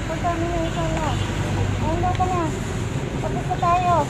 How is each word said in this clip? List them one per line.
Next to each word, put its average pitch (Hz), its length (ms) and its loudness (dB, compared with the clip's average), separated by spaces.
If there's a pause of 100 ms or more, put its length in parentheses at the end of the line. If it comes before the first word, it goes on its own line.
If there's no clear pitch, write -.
For 330 160 -4
termination 339 680 0 (100)
na. 302 100 0 (760)
Ano 339 320 2
ka 370 100 4
na? 359 160 2 (800)
Tapos 339 220 -2
na 359 160 0
tayo. 359 340 4 (140)